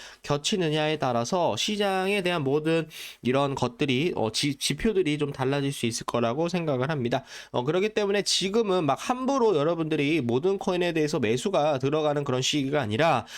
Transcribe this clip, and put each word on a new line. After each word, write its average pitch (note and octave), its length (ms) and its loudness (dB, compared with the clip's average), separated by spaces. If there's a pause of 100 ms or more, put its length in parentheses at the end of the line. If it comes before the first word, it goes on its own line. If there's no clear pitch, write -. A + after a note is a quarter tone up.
(240)
겹치느냐에 D3+ 800 0
따라서 B2+ 560 0
시장에 G3 680 0
대한 F3 220 0
모든 D#3 440 0 (320)
이런 C3+ 360 0
것들이, C3+ 580 0
어, G#2+ 160 0
지-, C#3+ 240 -2
지표들이 D3+ 640 0
좀 D3 140 -2
달라질 C#3 400 0
수 - 140 -4
있을 - 200 -4
거라고 A#2+ 420 0
생각을 D3+ 400 0
합니다. B2+ 360 -2 (260)
어, B2 140 -2
그렇기 F#3 300 0
때문에 G3+ 280 0
지금은 F#3+ 640 0
막 C3+ 120 2 (140)
함부로 B3 460 2
여러분들이 D#3 640 0
모든 C3 360 2
코인에 F3 360 0
대해서 D#3 260 0
매수가 C#3+ 640 2
들어가는 D3 420 0
그런 B2+ 180 -2
시기가 C#3+ 400 0
아니라 B2 460 2 (120)